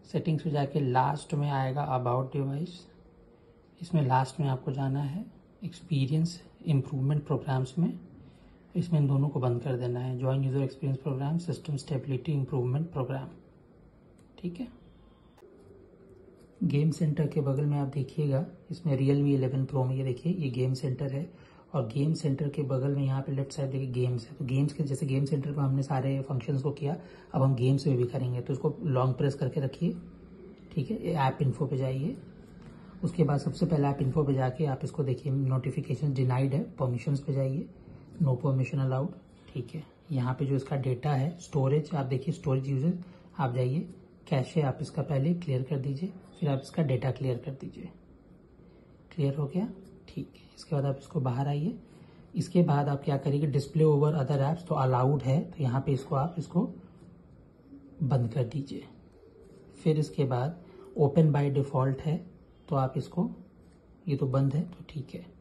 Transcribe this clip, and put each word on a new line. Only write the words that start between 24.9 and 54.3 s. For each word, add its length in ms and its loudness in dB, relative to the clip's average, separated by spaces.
game 200 2
center 260 0
पर 100 -2
हमने 220 2
सारे 380 0
functions 400 -2
को 100 0
किया, 260 -4
अब 80 2
हम 140 6
games 320 4
में 100 4
भी 80 4
करेंगे। 360 -2
तो 120 -4
इसको 200 0
long 320 4
press 200 2
करके 260 0
रखिए, 320 0
ठीक 180 -2
है, 120 -2
ये 160 0
app 220 2
info 240 2
पे 120 -2
जाइए। 400 -2
उसके 200 2
बाद 160 4
सबसे 260 0
पहले 220 2
app 140 0
info 220 2
पे 100 2
जाके 340 0
आप 160 -2
इसको 200 -4
देखिए, 280 -2
notification 840 0
denied 400 2
है, 80 2
permissions 440 0
पे 140 -4
जाइए, 340 0
no 180 4
permission 440 0
allowed, 300 0
ठीक 280 -10
है। 80 -10
यहाँ 220 0
पे 120 -2
जो 100 2
इसका 220 -2
data 340 0
है, 280 0
storage, 560 0
आप 100 0
देखिए 280 -2
storage 360 0
यूजेज, 340 2
आप 180 0
जाइए, 240 2
कैशे 320 2
आप 200 0
इसका 220 -4
पहले 320 2
clear 280 -2
कर 160 -2
दीजिए, 340 -4
फिर 100 0
आप 140 2
इसका 200 -2
data 280 2
clear 260 -2
कर 160 -8
दीजिए। 360 -12
Clear 240 0
हो 100 0
गया, 220 -2
ठीक 200 -10
है। 180 -20
इसके 180 -6
बाद 100 2
आप 140 0
इसको 220 -4
बाहर 260 0
आइए। 300 -2
इसके 280 4
बाद 260 4
आप 140 -2
क्या 140 2
करिए, 300 2
display 360 2
over 320 6
other 260 2